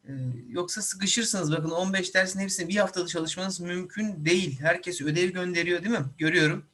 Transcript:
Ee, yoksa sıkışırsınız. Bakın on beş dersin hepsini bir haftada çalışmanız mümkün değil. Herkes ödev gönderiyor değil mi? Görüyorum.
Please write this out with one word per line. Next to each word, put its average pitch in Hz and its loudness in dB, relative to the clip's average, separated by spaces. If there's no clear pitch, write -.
Ee, 139 -10
yoksa 180 -4
sıkışırsınız. 190 0
Bakın 160 0
on 185 0
beş 185 -2
dersin 190 2
hepsini 190 -2
bir 196 0
haftada 185 2
çalışmanız 170 -4
mümkün 180 -4
değil. 165 2
Herkes 170 0
ödev 165 2
gönderiyor 175 0
değil 214 0
mi? 135 -2
Görüyorum. 160 4